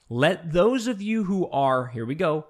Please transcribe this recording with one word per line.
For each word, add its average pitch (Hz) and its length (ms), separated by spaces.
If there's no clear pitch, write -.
Let 156 460
those 220 340
of 202 140
you 220 220
who 185 260
are," 131 380
here 113 180
we 131 100
go, 156 340